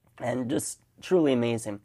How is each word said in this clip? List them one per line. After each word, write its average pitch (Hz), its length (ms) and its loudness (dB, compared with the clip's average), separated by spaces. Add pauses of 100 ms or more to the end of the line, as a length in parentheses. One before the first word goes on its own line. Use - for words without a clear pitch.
(180)
And 123 320 -4
just - 300 -6 (200)
truly 156 320 4
amazing. 117 520 0